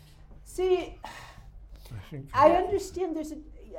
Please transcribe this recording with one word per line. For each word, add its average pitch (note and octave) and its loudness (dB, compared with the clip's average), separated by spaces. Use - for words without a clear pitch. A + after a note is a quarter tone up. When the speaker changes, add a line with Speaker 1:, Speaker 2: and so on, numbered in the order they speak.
Speaker 1:
See, F4+ 0
Speaker 2:
I G#2+ -10
think D3 -12
Speaker 1:
I C#4 10
Speaker 2:
so. E4+ 8
Speaker 1:
understand F4+ -2
there's D4+ -6
a, - -12